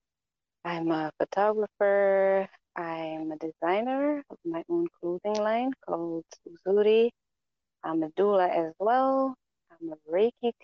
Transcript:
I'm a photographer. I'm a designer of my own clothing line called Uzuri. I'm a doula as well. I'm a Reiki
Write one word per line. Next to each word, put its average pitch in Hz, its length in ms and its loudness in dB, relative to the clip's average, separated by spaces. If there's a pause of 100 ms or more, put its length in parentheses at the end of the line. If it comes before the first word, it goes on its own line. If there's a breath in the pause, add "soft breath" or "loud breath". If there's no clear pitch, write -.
(640)
I'm 165 260 -4
a 156 280 -2
photographer. 196 1300 2 (280)
I'm 160 560 -6
a 156 40 -10
designer 247 960 -2
of - 140 -16
my 330 240 -6
own 339 180 0 (140)
clothing 180 340 -4
line 220 380 0 (140)
called 170 380 -6 (240)
Uzuri. 208 640 2 (720)
I'm 160 200 -2
a 156 80 -4
doula 190 380 2
as 165 300 0
well. 262 560 2 (360)
I'm 165 220 -12
a 156 180 -18
Reiki 226 420 0 (120)